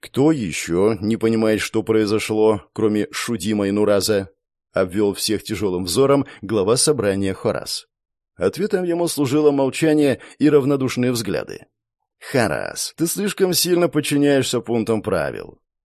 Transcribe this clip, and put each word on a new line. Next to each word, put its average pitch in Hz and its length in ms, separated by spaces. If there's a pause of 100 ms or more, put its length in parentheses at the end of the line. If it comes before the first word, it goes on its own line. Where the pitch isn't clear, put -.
"Кто 147 320
ещё 101 680
не 107 160
понимает, 110 440
что - 240
произошло, 107 760 (100)
кроме 104 400
Шудима 104 560
и - 20
Нураза?" 101 600 (420)
обвёл 95 420
всех - 300
тяжёлым 92 400
взором 135 420 (160)
глава 107 340
собрания 98 560
Хорас. - 540 (480)
Ответом 180 480
ему 170 240
служило 147 460
молчание 139 680 (200)
и 147 100
равнодушные 131 640
взгляды. 73 540 (640)
"Харас, 80 680
ты 160 100
слишком 190 460
сильно 170 360
подчиняешься 143 720
пунктам 110 420
правил", 71 580 (240)